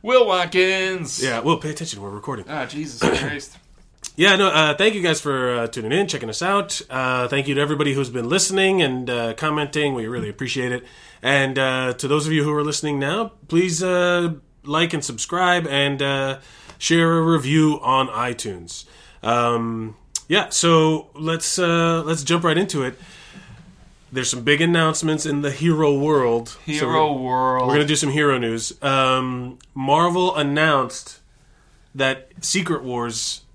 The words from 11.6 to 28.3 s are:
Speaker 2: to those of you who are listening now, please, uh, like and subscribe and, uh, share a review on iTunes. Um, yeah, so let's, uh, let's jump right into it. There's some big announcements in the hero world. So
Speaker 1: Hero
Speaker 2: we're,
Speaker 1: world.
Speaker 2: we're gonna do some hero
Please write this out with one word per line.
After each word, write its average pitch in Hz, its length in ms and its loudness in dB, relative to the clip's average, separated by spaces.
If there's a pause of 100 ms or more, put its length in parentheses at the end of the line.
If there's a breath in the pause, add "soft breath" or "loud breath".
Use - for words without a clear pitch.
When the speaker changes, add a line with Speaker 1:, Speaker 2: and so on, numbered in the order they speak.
Speaker 2:
to 139 120 -8
those 147 220 0
of 156 40 0
you 151 120 2
who 151 100 0
are 147 100 0
listening 147 360 -2
now, 185 320 -2 (160)
please, 165 340 0
uh, 180 520 0 (300)
like 170 280 0
and 151 120 -4
subscribe 175 640 0
and, 139 340 0
uh, 135 360 -2 (400 loud breath)
share 165 400 4
a 160 40 2
review 156 580 4
on 131 280 2
iTunes. 113 760 -6 (380 loud breath)
Um, 117 760 0 (300)
yeah, 185 240 0
so 160 640 2
let's, 160 440 -4
uh, 170 460 2
let's 156 180 -2
jump 170 220 0
right 185 140 4
into 151 240 -2
it. 127 160 -6 (1120 loud breath)
There's 127 160 -4
some 123 140 -6
big 147 180 2
announcements 160 640 0
in 143 160 -2
the 143 80 -2
hero 151 460 2
world. 131 540 2
So - 140 -18
Speaker 1:
Hero 151 500 0
Speaker 2:
we're, 131 160 -6
Speaker 1:
world. 127 380 2
Speaker 2:
we're 135 60 2
gonna 147 120 4
do 147 100 2
some 143 140 0
hero 143 260 2